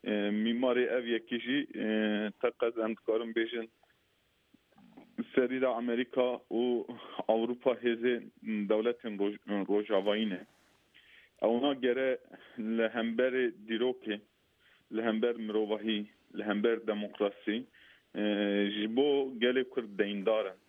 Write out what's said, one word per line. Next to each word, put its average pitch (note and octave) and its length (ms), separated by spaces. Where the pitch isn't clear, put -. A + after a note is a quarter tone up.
e, G#2 80
mîmarê A#2 720
ev B2 100
yekî A#2 320
jî, B2+ 360
e, G#2+ 100
teqet A#2 360
em A2 180
dikarin A2+ 380
bêjin A2+ 360
serîra B2+ 340
Amerika B2 720
û A#2+ 360
Avrupa A#2+ 440
hêzê A#2 520
dewletên G#2+ 760
roj-, G2+ 520
rojavayî G#2 600
ne. F2+ 160
Ew A#2 200
nagere C3 560
li A2+ 360
hemberê A#2+ 560
dîrokê, A2+ 520
li A2 80
hember A#2 340
mirovahî, G#2+ 680
li G#2 60
hember G#2+ 440
demokrasî, G#2 800
e, G#2 60
ji G#2+ 220
bo C#3 340
gelê B2+ 300
Kurd G#2 300
deyndar G2+ 460
in. F#2+ 240